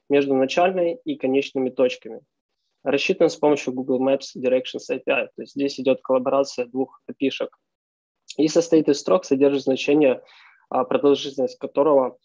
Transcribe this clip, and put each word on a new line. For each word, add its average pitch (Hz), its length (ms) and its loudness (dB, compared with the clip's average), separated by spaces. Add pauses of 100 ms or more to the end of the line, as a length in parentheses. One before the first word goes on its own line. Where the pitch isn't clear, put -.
между 143 240 2
начальной 170 720 0
и 143 140 -6
конечными 135 520 -2
точками. 123 520 -4 (640)
Рассчитан 143 440 0
с - 60 -6
помощью 147 380 0
Google 127 280 -4
Maps 135 360 -2
Directions 127 520 -2
A 135 100 -6
P - 120 -4
I, 123 140 -2
то - 160 -14
есть - 120 -18
здесь 139 280 -4
идет 131 200 0
коллаборация 135 640 0
двух 247 440 -6
A - 40 -14
P - 120 -4
I-шек. - 240 -4 (880)
И 156 100 2
состоит 160 400 2
из 143 120 2
строк, - 260 0
содержит 139 380 2
значение, 135 600 2 (460)
а, 127 160 -2
продолжительность 135 720 0
которого 139 640 0